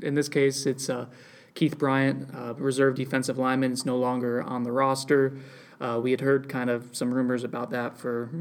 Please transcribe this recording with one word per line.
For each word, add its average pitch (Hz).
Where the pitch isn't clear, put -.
in 143
this 143
case, 139
it's, 135
uh, 123
Keith 160
Bryant, 135
uh, 120
reserve 135
defensive 131
lineman, 131
is 123
no 127
longer 123
on 127
the 120
roster. 135
Uh, 120
we 127
had 127
heard 135
kind 123
of 120
some 123
rumors 127
about 120
that 123
for, 120